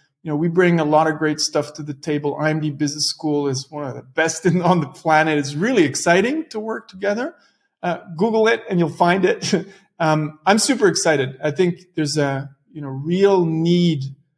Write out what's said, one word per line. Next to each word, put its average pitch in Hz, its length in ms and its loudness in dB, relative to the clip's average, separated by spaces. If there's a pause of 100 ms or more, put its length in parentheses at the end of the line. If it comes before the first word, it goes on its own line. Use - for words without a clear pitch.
(240)
you 160 80 -8
know, 147 40 -2
we 165 140 0
bring 170 300 2
a 160 40 0
lot 151 240 4
of 156 100 -2
great 151 220 -2
stuff - 360 -4
to 156 80 -14
the 147 100 -10
table. 147 460 -4
I 156 120 0
M 156 80 0
D 156 100 -2
Business 147 380 -4
School 147 400 -2
is 131 240 -6
one 147 140 -10
of 123 100 -10
the 120 80 -14
best - 420 -2
in, 180 160 2
on 175 200 2
the 143 60 -4
planet. 156 500 0
It's 143 180 -4
really 208 280 2
exciting 196 680 0
to 220 100 -8
work 220 280 -8
together. 208 460 -6 (480)
Uh, 175 180 -4 (180)
Google 220 300 2
it 226 220 2
and 180 100 0
you'll 170 100 2
find 180 360 2
it. - 280 0
<laughs> 170 120 0 (340)
Um, 156 460 0
I'm 208 140 4
super 220 280 2
excited. 143 560 0
I 156 60 0
think 170 460 -2
there's 151 240 -2
a, 139 320 -2 (200)
you 156 100 -14
know, 143 80 -10
real 175 560 2
need 165 580 2 (340)